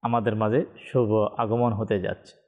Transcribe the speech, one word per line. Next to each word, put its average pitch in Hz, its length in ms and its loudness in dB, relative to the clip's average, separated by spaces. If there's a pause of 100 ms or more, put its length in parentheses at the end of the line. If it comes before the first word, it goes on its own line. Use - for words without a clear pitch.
আমাদের 117 340 0
মাঝে 110 280 2 (140)
শুভ 113 360 0 (260)
আগমন 117 320 0
হতে 104 280 -2
যাচ্ছে। - 360 -10 (120)